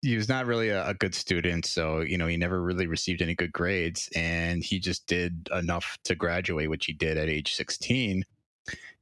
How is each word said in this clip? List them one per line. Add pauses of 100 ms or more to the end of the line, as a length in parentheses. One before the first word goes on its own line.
he
was
not
really
a,
a
good
student.
So,
you
know,
he
never
really
received
any
good
grades,
and
he
just
did
enough
to
graduate,
which
he
did
at
age
sixteen, (760)